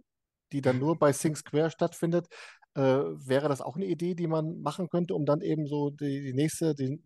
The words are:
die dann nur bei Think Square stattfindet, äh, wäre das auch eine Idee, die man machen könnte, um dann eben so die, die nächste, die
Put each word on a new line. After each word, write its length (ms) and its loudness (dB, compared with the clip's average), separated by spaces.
die 80 -2
dann 180 2
nur 200 0
bei 140 6
Think 240 -2
Square 340 0
stattfindet, 560 0
äh, 80 -2
wäre 640 2
das 120 0
auch 160 -10
eine 100 -4
Idee, 280 -2
die 120 -4
man 360 -2
machen 260 -4
könnte, 260 0
um 120 -2
dann 160 4
eben 240 0
so 240 -2
die, 320 -4
die 120 -6
nächste, 400 2
die 320 -4